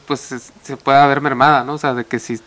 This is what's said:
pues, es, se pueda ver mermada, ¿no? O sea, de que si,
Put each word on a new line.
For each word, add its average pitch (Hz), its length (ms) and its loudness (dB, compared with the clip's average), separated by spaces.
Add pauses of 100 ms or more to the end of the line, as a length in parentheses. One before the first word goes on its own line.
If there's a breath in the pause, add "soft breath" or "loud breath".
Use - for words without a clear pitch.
pues, - 260 -8
es, 123 200 -12 (100)
se 139 140 -14
pueda 139 320 4
ver 139 120 0
mermada, 139 440 2
¿no? 143 100 -8
O 151 40 -8
sea, 139 160 -2
de 123 100 -6
que 120 160 -6
si, 117 260 -8